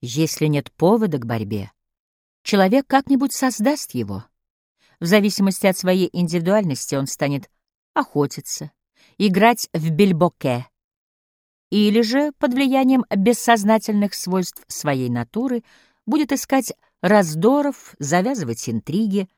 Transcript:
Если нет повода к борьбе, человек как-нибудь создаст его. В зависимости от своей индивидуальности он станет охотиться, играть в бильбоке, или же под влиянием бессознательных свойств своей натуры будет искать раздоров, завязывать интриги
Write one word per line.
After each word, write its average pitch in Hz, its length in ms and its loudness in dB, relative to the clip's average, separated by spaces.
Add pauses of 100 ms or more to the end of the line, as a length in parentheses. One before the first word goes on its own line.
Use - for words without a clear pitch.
Если 151 460 -2
нет 147 240 -2
повода 180 480 0
к 117 80 -8
борьбе, 107 440 -6 (680)
человек 202 460 2
как-нибудь 269 460 0
создаст 262 600 -2
его. 104 320 -8 (720)
В 170 60 -8
зависимости 196 640 2
от 185 100 0
своей 185 340 0
индивидуальности 175 840 -2
он 139 100 -2
станет 143 460 -6 (420)
охотиться, - 760 -4 (460)
играть 208 560 2
в 160 180 -2
бильбоке, 156 760 0 (1040)
или 208 300 4
же 269 360 0
под 262 160 0
влиянием 262 560 2
бессознательных 214 1040 2
свойств - 540 -4
своей 131 420 -4
натуры 226 540 -4 (420)
будет 294 260 0
искать 269 420 -2 (280)
раздоров, 208 1000 0
завязывать 165 720 -2
интриги 190 580 -2 (100)